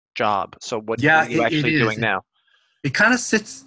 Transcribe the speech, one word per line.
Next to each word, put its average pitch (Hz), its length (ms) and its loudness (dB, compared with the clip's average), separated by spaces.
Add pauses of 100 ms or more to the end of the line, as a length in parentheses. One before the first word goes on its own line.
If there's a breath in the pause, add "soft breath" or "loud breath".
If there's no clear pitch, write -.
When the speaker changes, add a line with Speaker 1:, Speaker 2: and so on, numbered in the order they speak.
(140)
Speaker 1:
job. 104 460 -2
So 113 220 -8
what, 113 180 -4
Speaker 2:
Yeah, 160 200 6
Speaker 1:
what 135 80 -2
are - 20 -12
you 120 80 -2
Speaker 2:
it, - 20 2
it - 60 2
Speaker 1:
actually 156 300 0
Speaker 2:
is. 143 40 2
Speaker 1:
doing 110 180 0
Speaker 2:
It, 113 40 -4
Speaker 1:
now? 98 200 0 (640)
Speaker 2:
it 139 100 -4
kinda 233 220 4
sits, - 500 -4